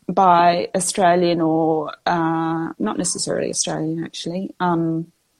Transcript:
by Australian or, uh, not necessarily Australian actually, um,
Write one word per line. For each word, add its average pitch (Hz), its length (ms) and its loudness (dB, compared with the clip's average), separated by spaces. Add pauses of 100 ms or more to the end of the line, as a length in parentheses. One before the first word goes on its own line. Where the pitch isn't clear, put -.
by 175 680 4
Australian 175 680 2
or, 160 500 0 (140)
uh, 165 640 -2 (100)
not 208 180 -2
necessarily - 520 -4
Australian 160 560 -4
actually, - 560 -10
um, 165 500 -2 (280)